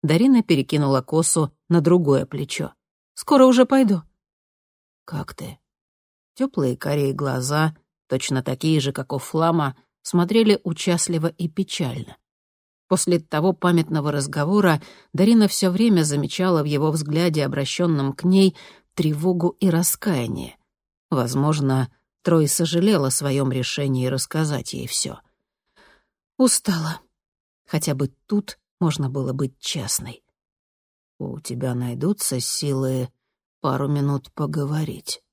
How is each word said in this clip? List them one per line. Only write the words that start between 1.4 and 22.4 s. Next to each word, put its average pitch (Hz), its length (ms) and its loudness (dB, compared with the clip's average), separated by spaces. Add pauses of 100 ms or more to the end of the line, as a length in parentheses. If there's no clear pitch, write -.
на 170 140 4
другое 143 440 4
плечо. 139 480 -8 (420)
«Скоро 262 300 6
уже 254 200 6
пойду». 233 380 2 (1000)
«Как - 300 -12
ты?» - 260 -16 (760)
Тёплые 147 420 -2
карие 143 360 -2
глаза, 143 640 -2 (320)
точно 131 340 -2
такие 156 380 0
же, 139 120 -2
как 139 220 -8
у 139 40 -4
Флама, 160 580 0 (260)
смотрели 202 600 2
участливо 165 640 -2
и 170 200 -6
печально. 139 720 -6 (680)
После 180 320 2
того 160 320 0
памятного 160 600 2
разговора 151 720 0 (320)
Дарина 214 340 4
всё 190 220 0
время 190 340 2
замечала 151 580 0
в 143 40 -2
его 147 260 0
взгляде, 151 540 0
обращённом 139 680 -2
к - 100 -14
ней, 190 320 4 (380)
тревогу 165 560 0 (100)
и 190 100 2
раскаяние. 156 880 -2 (520)
Возможно, 135 840 0 (320)
Трой 165 240 4